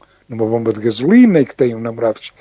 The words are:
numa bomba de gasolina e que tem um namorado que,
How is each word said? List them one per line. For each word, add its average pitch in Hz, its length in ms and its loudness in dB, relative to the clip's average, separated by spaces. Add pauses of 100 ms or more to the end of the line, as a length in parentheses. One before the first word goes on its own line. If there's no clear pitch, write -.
(280)
numa 113 180 -4
bomba 113 280 -2
de 104 60 -10
gasolina 156 600 4
e 123 40 0
que - 100 -12
tem 120 200 -2
um 113 40 -12
namorado 113 400 -4
que, - 220 -18